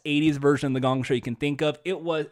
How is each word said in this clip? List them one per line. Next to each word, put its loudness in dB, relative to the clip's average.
eighties 2
version 2
of 0
The -2
Gong 2
Show -2
you 2
can -6
think -2
of. 0
It -4
was, -2